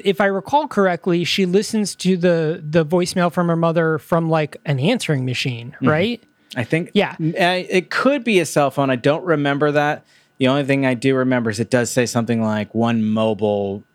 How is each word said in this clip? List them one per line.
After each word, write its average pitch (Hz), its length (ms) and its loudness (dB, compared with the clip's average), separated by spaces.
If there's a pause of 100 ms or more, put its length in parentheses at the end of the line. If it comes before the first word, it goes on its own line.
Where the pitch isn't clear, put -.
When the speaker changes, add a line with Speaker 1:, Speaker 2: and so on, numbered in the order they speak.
Speaker 1:
if 196 180 2
I 196 60 4
recall 196 400 0
correctly, 175 560 0
she 185 240 0
listens 208 480 0
to 185 200 0
the, 170 480 0
the 151 220 0
voicemail 175 460 0
from 175 160 0
her 170 80 2
mother 165 420 0
from, 165 320 -2
like, 156 340 -2
an 143 160 0
answering 151 460 0
machine, 123 520 -6
Speaker 2:
Mm-hmm. 131 100 0
Speaker 1:
right? 180 360 0 (320)
Speaker 2:
I 120 80 -2
think 160 300 -4
Speaker 1:
Yeah. 180 260 0
Speaker 2:
I, 175 480 0
it 185 220 0
could 269 340 0
be 220 160 2
a 160 60 2
cell 143 240 2
phone. 139 220 0
I 131 60 0
don't 143 260 0
remember 147 480 0
that. 147 340 0 (320)
The 131 120 2
only 143 140 2
thing 139 220 0
I 131 80 2
do 131 220 0
remember 127 340 0
is 107 100 -4
it 113 120 -4
does 120 180 0
say 123 160 0
something 113 380 -2
like 107 320 -4
one 117 280 0
mobile 104 800 -2 (120)